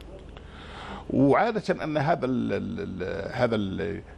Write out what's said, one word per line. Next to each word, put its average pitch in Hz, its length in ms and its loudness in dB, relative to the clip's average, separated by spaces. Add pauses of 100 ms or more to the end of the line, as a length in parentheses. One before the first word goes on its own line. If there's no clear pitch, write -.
(1080)
وعادة 170 720 4
أن 151 140 0
هذا 135 280 2
ال-، 117 280 0
ال-، 92 500 -4
ال-، 92 300 -4
هذا 120 220 2
ال-، 92 460 -2 (160)